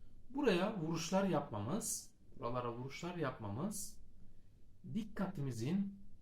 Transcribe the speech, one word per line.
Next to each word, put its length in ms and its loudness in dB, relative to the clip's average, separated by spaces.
Buraya 480 6
vuruşlar 460 4
yapmamız, 840 2
buralara 340 0
vuruşlar 420 -4
yapmamız 800 -2
dikkatimizin 1040 0